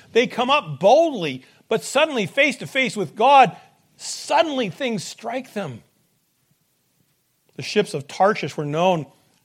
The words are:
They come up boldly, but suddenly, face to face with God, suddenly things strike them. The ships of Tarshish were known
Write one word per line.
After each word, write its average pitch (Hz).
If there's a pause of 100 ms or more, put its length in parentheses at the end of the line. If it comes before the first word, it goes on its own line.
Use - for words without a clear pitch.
(120)
They 233
come 247
up 165
boldly, 202 (220)
but -
suddenly, 269
face 277
to 160
face 254
with 190
God, 254 (400)
suddenly 285
things 233
strike 247
them. 143 (1700)
The 135
ships 202
of 139
Tarshish 190
were 156
known 160 (380)